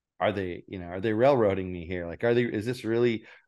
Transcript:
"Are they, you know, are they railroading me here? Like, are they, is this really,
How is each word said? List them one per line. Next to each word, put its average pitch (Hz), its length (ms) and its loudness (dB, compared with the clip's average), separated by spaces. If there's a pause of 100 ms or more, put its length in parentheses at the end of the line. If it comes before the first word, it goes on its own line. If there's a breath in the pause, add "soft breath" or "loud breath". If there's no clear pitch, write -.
(180)
"Are 98 140 2
they, 92 340 -6
you 98 140 -10
know, 87 60 -10
are 87 140 -8
they 110 120 0
railroading 107 600 4
me 85 140 -8
here? 87 200 -6
Like, 85 180 -6
are 120 100 4
they, 120 80 4
is 107 240 -2
this 123 180 -6
really, 113 400 0 (240 soft breath)